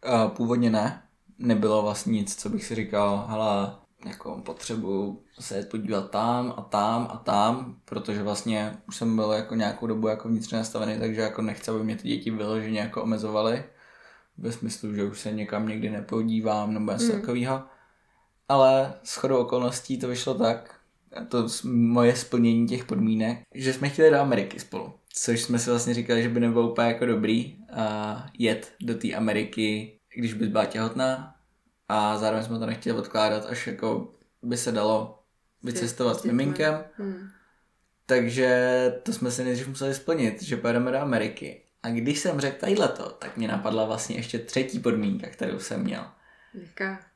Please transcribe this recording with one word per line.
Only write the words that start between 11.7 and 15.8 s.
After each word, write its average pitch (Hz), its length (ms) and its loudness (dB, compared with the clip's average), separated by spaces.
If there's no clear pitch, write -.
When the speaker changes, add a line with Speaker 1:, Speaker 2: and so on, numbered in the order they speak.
Speaker 1:
aby 110 120 -2
mě 110 120 -2
ty 113 120 -8
děti 117 240 -2
vyloženě 107 480 -2
jako 107 240 -4
omezovaly. 110 600 0
Ve 113 140 -6
smyslu, 110 420 -6
že 104 100 0
už 101 160 -4
se 107 120 -6
někam 107 360 -4
někdy 107 220 -4